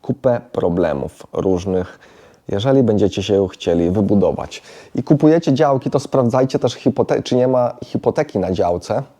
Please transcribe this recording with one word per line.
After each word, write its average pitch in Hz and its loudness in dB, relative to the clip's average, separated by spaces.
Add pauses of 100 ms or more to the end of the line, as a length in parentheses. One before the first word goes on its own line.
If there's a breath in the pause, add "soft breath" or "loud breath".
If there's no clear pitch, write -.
kupę 123 -2 (120)
problemów 82 -2
różnych, 92 -2 (500 loud breath)
jeżeli 135 2
będziecie 104 0
się 98 2
chcieli 85 -2
wybudować. 95 0 (320 loud breath)
I - -2
kupujecie 156 4
działki, 139 2
to 135 0
sprawdzajcie 131 0
też 123 -2
hipote-, - -2
czy - -2
nie 127 2
ma 123 0 (100)
hipoteki - -2
na 92 -2
działce. 90 -2 (180)